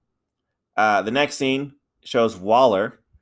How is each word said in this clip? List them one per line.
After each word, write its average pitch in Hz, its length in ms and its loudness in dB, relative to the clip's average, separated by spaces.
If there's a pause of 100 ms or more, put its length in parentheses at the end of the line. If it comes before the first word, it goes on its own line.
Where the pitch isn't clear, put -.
(760)
uh, 104 260 2
the 107 100 -6
next 139 240 -2
scene 139 380 -4 (280)
shows 113 340 -2
Waller, 110 640 2 (240)